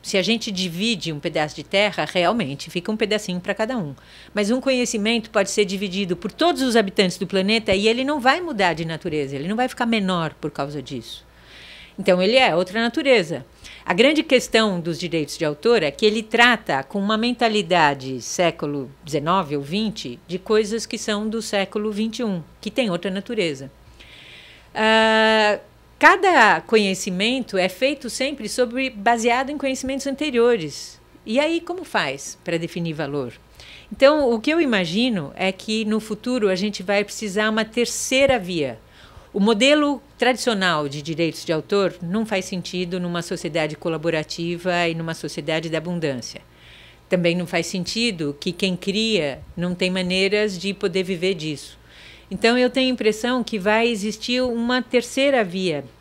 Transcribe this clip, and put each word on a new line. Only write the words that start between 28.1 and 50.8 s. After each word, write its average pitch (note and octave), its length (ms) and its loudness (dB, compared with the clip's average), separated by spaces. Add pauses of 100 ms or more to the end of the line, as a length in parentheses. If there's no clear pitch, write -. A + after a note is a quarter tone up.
sobre, B3 400 -2
baseado A#3 640 2
em D4 80 -6
conhecimentos C4 480 -4
anteriores. A#3+ 960 0 (260)
E B3 140 2
aí, D#4+ 200 0
como F4 220 -8
faz D3+ 640 -4
pra E3+ 120 -2
definir E3 360 -4
valor? C#3+ 400 -4 (580)
Então, C4+ 420 4
o A3+ 60 0
que A3 100 -2
eu D#4+ 120 2
imagino G3+ 760 0
é F#3+ 160 -2
que, A3 340 -4
no G#3+ 140 0
futuro, G#3+ 520 -2
a F#3+ 40 2
gente G3 300 -4
vai G3+ 180 2
precisar G#3+ 480 -2
uma A3 140 0
terceira B3+ 760 2
via. E3 400 -4 (540)
O G3 80 -2
modelo C4+ 600 4 (160)
tradicional F#3+ 720 0
de C#3+ 140 -8
direitos D#3 420 -4
de E3+ 80 -2
autor F3 480 0
não F#3+ 240 -2
faz G3 200 -4
sentido F3+ 560 -6
numa F3 200 -4
sociedade D#3+ 540 -4
colaborativa E3+ 1120 -2
e E3+ 80 -2
numa E3 200 -6
sociedade D#3+ 540 -4
da D#3+ 100 -2
abundância. D#3 600 -6 (680)
Também E3+ 260 2
não F3 120 -2
faz E3+ 200 -2
sentido F3 720 -2
que F#3 140 -4
quem F3+ 240 -2
cria F#3 640 -2 (160)
não F3 180 -2
tem F#3 160 0
maneiras F#3+ 680 0
de G3 160 -4
poder F#3 300 -2